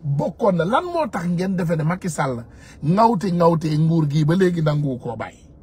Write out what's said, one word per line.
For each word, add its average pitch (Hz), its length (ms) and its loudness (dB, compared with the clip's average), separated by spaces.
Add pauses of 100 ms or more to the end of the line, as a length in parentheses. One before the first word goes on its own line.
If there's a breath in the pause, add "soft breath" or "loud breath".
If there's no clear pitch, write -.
bokkoon 180 520 0
na. 165 100 0
Lan 277 200 0
moo 339 220 -2
tax 185 200 -6
ngeen 180 300 -2
defe 170 180 0
ne 151 80 -2
Macky 180 260 -2
Sall 127 360 -4 (380 loud breath)
ŋawte 202 480 2
ŋawte 170 340 2 (120)
nguur 160 320 2
gi 156 160 2
ba 165 100 2
léegi 180 260 2
nangu 147 380 0
koo 117 180 -10
bàyyi? 98 320 -12 (120)